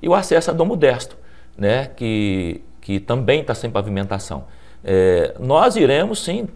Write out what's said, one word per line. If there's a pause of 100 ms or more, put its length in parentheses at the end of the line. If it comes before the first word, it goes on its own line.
e
o
acesso
a
Dom
Modesto, (420)
né,
que, (200)
que
também
tá
sem
pavimentação. (380)
É,
nós
iremos,
sim,